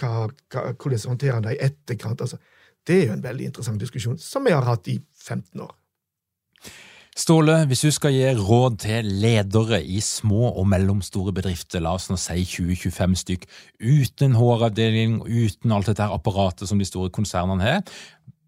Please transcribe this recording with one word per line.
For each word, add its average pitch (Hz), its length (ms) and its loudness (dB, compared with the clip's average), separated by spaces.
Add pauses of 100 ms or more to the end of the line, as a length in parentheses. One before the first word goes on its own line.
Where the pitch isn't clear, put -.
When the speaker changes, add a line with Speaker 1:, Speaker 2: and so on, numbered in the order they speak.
Speaker 1:
hva, 113 300 -2 (180)
hva, - 240 -6
hvordan 123 400 -4
håndterer 123 240 0
han 110 80 -2
det 110 140 -4
i 135 100 0
etterkant, 120 560 -6
altså, - 160 -8 (480)
det 175 80 4
er 147 140 4
jo 131 80 -4
en 127 100 -8
veldig 127 220 -8
interessant 110 340 -6
diskusjon 120 340 -6
som 269 300 -2
vi 170 80 6
har 131 100 2
hatt 120 220 0
i 196 80 -2 (240)
femten - 480 -12
år. - 80 -20 (1400)
Speaker 2:
Ståle, 160 480 6
hvis 127 160 0
du 151 100 4
skal 143 220 0
gi 131 120 2 (120)
råd 117 380 4 (100)
til 110 200 -2 (140)
ledere 110 640 2
i 92 180 -4
små 107 520 0
og 95 180 0
mellomstore 95 640 0
bedrifter, 90 480 -4
la 85 160 -2
oss - 100 -10
nå 92 80 -2
si 87 300 -2
tjue, 90 320 -4
tjuefem 92 400 0
stykk, - 260 -6 (380)
uten 131 560 2
H 120 160 4
R-avdeling, 113 720 2
uten 113 480 0
alt 101 160 0
dette 104 160 0
her 95 80 -4
apparatet 95 560 -2
som 101 80 2
de 98 100 0
store 92 260 -4
konsernene 92 520 -2
har, 180 160 2 (640)